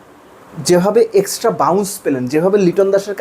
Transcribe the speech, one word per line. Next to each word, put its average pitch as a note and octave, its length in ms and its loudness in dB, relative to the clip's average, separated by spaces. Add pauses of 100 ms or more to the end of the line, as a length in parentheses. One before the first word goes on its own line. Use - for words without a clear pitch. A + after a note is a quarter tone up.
(680)
যেভাবে F#3+ 340 2 (180)
এক্সট্রা G#3 320 -2 (120)
বাউন্স F#3 260 0 (140)
পেলেন, C3+ 200 -2 (100)
যেভাবে F#3 240 2 (100)
লিটন G3 260 0
দাসের G3 280 -2